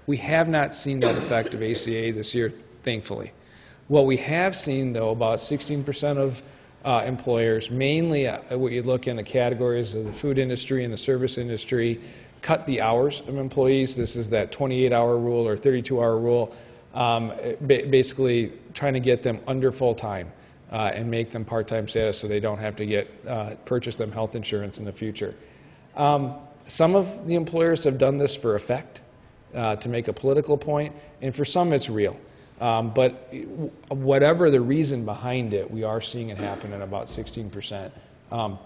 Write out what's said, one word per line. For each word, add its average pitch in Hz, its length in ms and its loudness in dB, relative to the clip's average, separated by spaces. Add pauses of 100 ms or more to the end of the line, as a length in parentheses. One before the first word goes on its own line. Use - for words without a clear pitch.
We 143 120 0
have 160 300 2
not 151 260 2
seen 135 260 -2
that 120 160 2
effect 113 380 0
of 107 80 -4
A 110 120 0
C 113 220 -4
A 113 140 -2
this 107 240 -4
year, 117 180 2 (300)
thankfully. 110 500 -6 (560)
What 139 180 8
we 135 120 4
have 180 380 0
seen, 135 360 -2
though, 113 180 0
about 113 300 2
sixteen 147 440 -4
percent 143 340 -2
of, 135 240 -2 (420)
uh, 120 220 2
employers, 117 640 0
mainly, 143 560 2
uh, - 320 -4
what 127 140 0
you 123 100 -2
look 127 240 0
in 123 100 -2
the 110 60 -6
categories 120 720 0
of 110 100 -4
the 107 80 -6
food 139 260 -2
industry 127 460 -2
and 120 80 -6
the 104 60 -6
service 127 400 0
industry, 117 640 -2 (420)
cut - 240 0
the 127 140 0
hours 120 480 2
of 135 100 -6
employees. 135 580 2
This 117 200 -4
is 113 140 -6
that 107 200 0
twenty-eight 131 420 2
hour 120 260 4
rule 120 280 0
or 107 100 0
thirty-two 127 440 2
hour 117 180 4
rule, 120 380 0 (380)
um, 117 380 0 (280)
ba-, 135 280 4
basically 127 640 2 (200)
trying 139 220 -2
to 131 60 0
get 123 220 2
them 117 240 -2
under 131 260 2
full-time, 110 580 -2 (400)
uh, 110 240 -2
and 113 160 -4
make 117 200 -2
them 113 140 -6
part-time 110 440 -2
status 110 300 0
so 107 100 -6
they 104 120 0
don't 104 180 -2
have 107 180 -6
to 107 80 -4
get, 104 260 -2 (160)
uh, 107 280 -4 (100)
purchase 123 320 -2
them 104 160 -4
health 110 220 -4
insurance 104 440 -6
in 110 60 -10
the 101 80 -8
future. 104 420 -6 (640)
Um, 143 380 2 (320)
some 165 280 4
of 190 320 0
the 165 100 0
employers 165 480 2
have 139 120 4
done 135 220 4
this 143 180 2
for 113 180 2
effect, 123 460 -4 (540)
uh, 110 220 0
to - 120 -6
make 120 200 -2
a 107 40 -2
political 143 460 2
point, 147 360 -2 (280)
and 135 120 -4
for 147 100 0
some 175 280 2
it's 139 160 2
real. 104 300 0 (420)
Um, 113 300 0
but 127 400 2
w-, - 400 -8 (180)
whatever 143 600 4
the 135 100 6
reason 135 460 0
behind 110 480 -4
it, 98 160 -2
we 110 120 -6
are 110 200 -2
seeing 120 260 -8
it 104 100 -10
happen 101 360 -8
at 101 80 -8
about 101 260 -8
sixteen 110 400 -10
percent, 98 440 -10 (380)
um, 107 360 -4